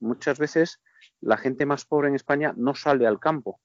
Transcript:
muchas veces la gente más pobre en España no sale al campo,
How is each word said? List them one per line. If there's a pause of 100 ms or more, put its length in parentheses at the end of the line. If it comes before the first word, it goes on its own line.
muchas
veces (400)
la
gente
más
pobre
en
España
no
sale
al
campo,